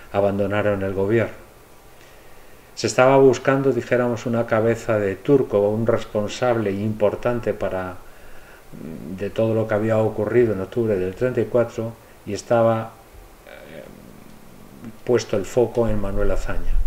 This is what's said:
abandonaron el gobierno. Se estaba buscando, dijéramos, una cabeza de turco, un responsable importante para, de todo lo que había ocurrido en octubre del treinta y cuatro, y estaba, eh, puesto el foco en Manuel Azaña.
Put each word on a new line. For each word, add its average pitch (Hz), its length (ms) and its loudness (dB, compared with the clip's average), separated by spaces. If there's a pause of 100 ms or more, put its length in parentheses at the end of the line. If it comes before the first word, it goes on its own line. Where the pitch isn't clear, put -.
(140)
abandonaron 101 720 0
el 98 100 -4
gobierno. 98 540 -2 (1300)
Se - 100 -4
estaba 131 320 4
buscando, 135 540 4
dijéramos, 120 560 -2
una 117 180 0
cabeza 113 540 0
de 98 160 -2
turco, 117 520 2
un 110 200 0
responsable 110 840 -2
importante 104 840 -2
para, 92 400 -6 (1200)
de 98 140 -6
todo 113 240 0
lo 110 120 0
que 110 60 -2
había 110 240 0
ocurrido 110 560 2
en 95 80 -4
octubre 110 340 -2
del 92 200 -2
treinta 123 260 -2
y 104 40 0
cuatro, 117 480 -2 (340)
y 101 80 -6
estaba, 113 560 2 (560)
eh, 76 340 -18 (1200)
puesto 117 340 0
el 95 80 -4
foco 117 420 0
en 107 120 2
Manuel 98 300 2
Azaña. - 460 2 (120)